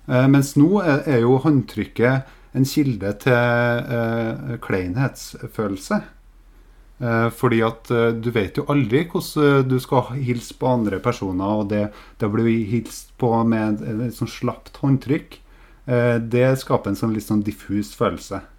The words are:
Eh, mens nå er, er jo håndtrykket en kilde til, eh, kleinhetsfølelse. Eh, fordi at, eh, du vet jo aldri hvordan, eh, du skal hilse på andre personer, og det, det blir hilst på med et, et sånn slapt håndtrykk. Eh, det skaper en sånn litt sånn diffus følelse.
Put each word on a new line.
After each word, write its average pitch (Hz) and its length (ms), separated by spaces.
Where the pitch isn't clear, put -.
Eh, 127 260
mens 139 300
nå 147 100
er, 147 240
er 131 160
jo 127 180
håndtrykket 131 920
en 131 100
kilde 107 540
til, 120 760
eh, 117 640
kleinhetsfølelse. 104 1400
Eh, 117 300
fordi 113 340
at, 113 280
eh, 117 200
du 113 200
vet 104 280
jo 143 80
aldri 143 400
hvordan, 156 380
eh, 139 180
du 131 160
skal 123 320
hilse 123 480
på 135 80
andre 107 320
personer, 98 640
og 101 80
det, 104 160
det 110 120
blir 113 200
hilst - 500
på 120 140
med 110 360
et, 110 280
et - 80
sånn 113 100
slapt - 560
håndtrykk. 139 560
Eh, 120 340
det 120 300
skaper 113 320
en 98 40
sånn 113 180
litt 107 140
sånn 107 160
diffus 101 520
følelse. 95 460